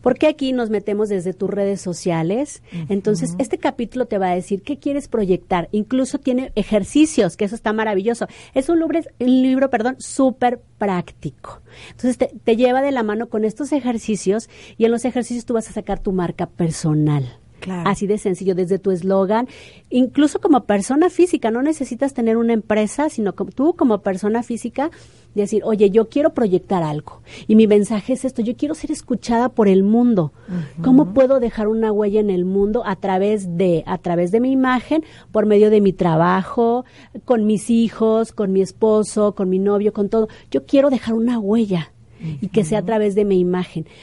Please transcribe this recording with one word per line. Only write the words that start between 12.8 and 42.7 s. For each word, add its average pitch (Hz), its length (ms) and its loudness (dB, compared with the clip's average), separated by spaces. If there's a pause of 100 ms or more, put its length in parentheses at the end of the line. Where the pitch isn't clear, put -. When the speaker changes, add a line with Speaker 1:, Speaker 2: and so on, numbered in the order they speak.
Speaker 1:
de 277 80 0
la 262 100 -2
mano 220 260 -4
con 214 160 -4
estos 220 280 -4
ejercicios 226 760 -2 (300)
y 226 80 2
en 226 60 2
los 233 120 -2
ejercicios 240 420 -4
tú 240 100 -4
vas 220 160 -4
a - 20 -18
sacar 202 240 -6
tu - 140 -4
marca 175 340 -4
personal. 151 960 -2 (260)
Speaker 2:
Claro. 180 240 -4
Speaker 1:
Así - 160 -2
de 208 140 -2
sencillo, 190 340 -2
desde 180 240 0
tu 196 140 -2
eslogan. 190 560 0 (420)
Incluso 277 500 0
como 285 260 2
persona 262 440 0
física, 339 400 0
no 233 140 -2
necesitas 277 500 -4
tener 226 240 0
una 233 160 2
empresa, 214 560 0
sino 202 260 -4
como, 190 140 -6
tú 302 260 0
como 220 280 2
persona 208 400 -2
física, 240 480 -6 (420)
decir, 202 320 -2
"Oye, 208 240 4
yo 214 180 4
quiero 311 280 0
proyectar 185 480 0
algo 151 380 -6 (260)
y 220 80 4
mi 220 100 8
mensaje 208 480 2
es - 100 -4
esto, 254 200 -4
yo 233 120 -4
quiero 294 200 -4
ser - 160 -10
escuchada 240 580 -2
por 226 180 2
el 190 140 6
mundo. 214 500 2 (160)
Speaker 2:
Ujú. 165 360 -8
Speaker 1:
¿Cómo 254 320 6
puedo 269 240 4
dejar 226 280 -2
una 220 240 0
huella 208 280 0
en 208 100 0
el 180 160 0
mundo 196 400 0
a 190 120 -4
través 190 600 -2
de, 175 300 2
a 180 100 -6
través 175 340 -2
de 226 80 2
mi 254 120 0
imagen, 262 520 0 (280)
por 214 160 2
medio 214 240 6
de 214 100 6
mi 196 100 4
trabajo, 185 960 0 (400)
con 220 220 2
mis 214 240 0
hijos, 226 600 2
con 196 220 -2
mi 190 80 2
esposo, 208 720 0
con 190 160 -2
mi 185 80 2
novio, 202 340 2
con 202 180 -2
todo? 220 180 0 (240)
Yo 269 160 -4
quiero 277 240 4
dejar 226 240 -2
una 233 240 0
huella 202 520 -2 (500)
y 208 80 -6
que 220 140 2
sea 214 140 -2